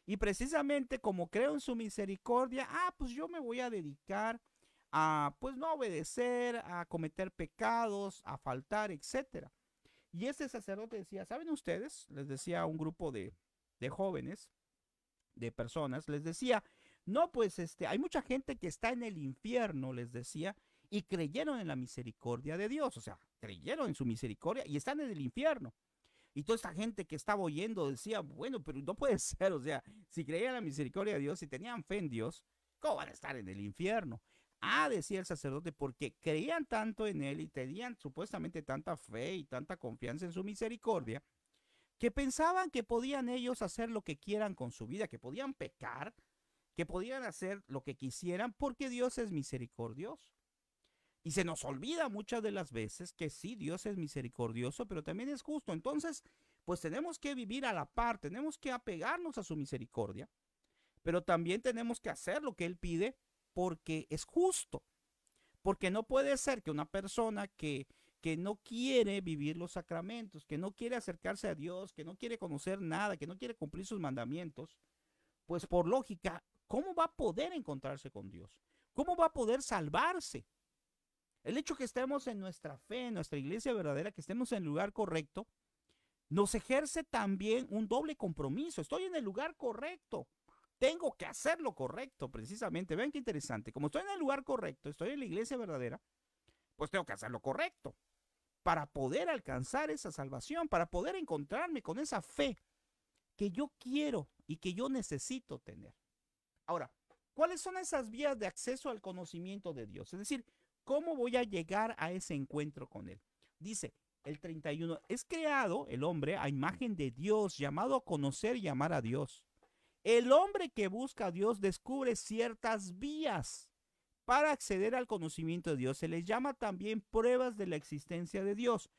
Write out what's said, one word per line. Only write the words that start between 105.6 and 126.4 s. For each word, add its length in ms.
Ahora, 260
¿cuáles 280
son 160
esas 320
vías 280
de 100
acceso 420
al 120
conocimiento 720
de 140
Dios? 260
Es 60
decir, 260
¿cómo 320
voy 200
a 80
llegar 540
a 140
ese 220
encuentro 540
con 220
Él? 120
Dice 340
el 160
treinta 340
y 100
uno, 240
"Es 180
creado 640
el 160
hombre 340
a 120
imagen 460
de 160
Dios, 460
llamado 380
a 80
conocer 540
y 100
amar 260
a 80
Dios. 420
El 280
hombre 380
que 180
busca 400
a 40
Dios 280
descubre 560
ciertas 800
vías 720
para 260
acceder 440
al 120
conocimiento 640
de 60
Dios. 220
Se 80
les 160
llama 300